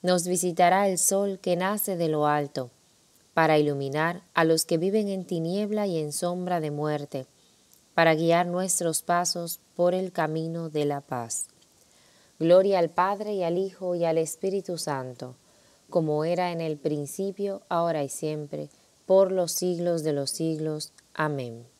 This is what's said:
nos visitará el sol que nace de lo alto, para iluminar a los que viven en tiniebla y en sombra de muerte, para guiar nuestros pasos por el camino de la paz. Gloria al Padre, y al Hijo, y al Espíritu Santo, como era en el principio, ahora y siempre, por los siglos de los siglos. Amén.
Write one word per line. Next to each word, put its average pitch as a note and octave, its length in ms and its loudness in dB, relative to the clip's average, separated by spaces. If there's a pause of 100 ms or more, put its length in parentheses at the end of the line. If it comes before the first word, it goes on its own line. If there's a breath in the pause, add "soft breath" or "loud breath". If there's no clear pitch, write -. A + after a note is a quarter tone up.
nos F3+ 260 2
visitará F3+ 600 4
el F#3 100 0
sol G3 420 0
que F3+ 160 0
nace G3 400 -2
de E3+ 120 0
lo D3+ 180 2
alto, C#3+ 440 -2 (640)
para D#3+ 240 6
iluminar D3+ 640 0 (100)
a E3+ 120 4
los D#3+ 200 4
que E3 140 0
viven G3+ 300 0
en F#3+ 180 -4
tiniebla G3+ 600 -2
y E3+ 120 -2
en D3+ 140 -4
sombra F3+ 480 -2
de D3+ 100 -4
muerte, D3 560 -4 (680 soft breath)
para E3 200 6
guiar E3 320 4
nuestros F3 560 -2
pasos F3 580 -2 (160)
por F3 160 2
el F#3 180 -2
camino D#3+ 600 -4
de D3 160 0
la C#3+ 160 -4
paz. A#2 440 -8 (920 soft breath)
Gloria F#3 420 6
al E3 100 2
Padre, G3+ 440 0
y F#3 100 -2
al E3+ 120 0
Hijo, F#3 380 -4
y E3+ 100 0
al E3 140 2
Espíritu F#3 580 -4
Santo, B2+ 600 -8 (520 soft breath)
como D#3 360 0
era F3 260 0
en E3 100 -6
el D#3 160 -4
principio, F#3+ 920 -4
ahora E3 340 0
y C#3 60 -4
siempre, D3+ 600 -8 (380 soft breath)
por F#3+ 240 6
los F3+ 220 -2
siglos F3 500 -2
de D3+ 100 0
los C#3 180 -2
siglos. D#3 600 -4 (220)
Amén. B2+ 500 -4 (160)